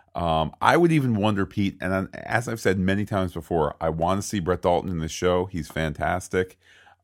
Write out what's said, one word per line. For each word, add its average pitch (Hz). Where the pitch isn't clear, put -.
Um, 80
I 120
would 170
even 131
wonder, 101
Pete, 98
and 92
I, 95
as 120
I've 117
said 95
many 95
times 92
before, 82
I 82
want 85
to 98
see 104
Brett 85
Dalton 87
in 87
the 78
show. 90
He's 82
fantastic. 82